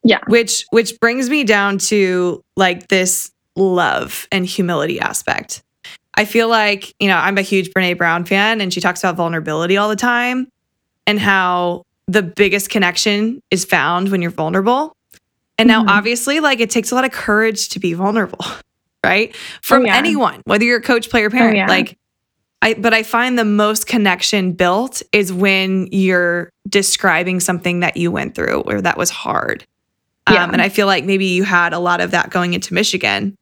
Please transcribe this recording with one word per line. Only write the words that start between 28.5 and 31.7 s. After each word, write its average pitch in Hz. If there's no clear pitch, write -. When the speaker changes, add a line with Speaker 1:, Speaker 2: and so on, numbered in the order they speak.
Speaker 2:
or 101
that 175
was 175
hard. -
Um, 185
Speaker 1:
Yeah. 175
Speaker 2:
and 180
I 185
feel 202
like 190
maybe 190
you 185
had 175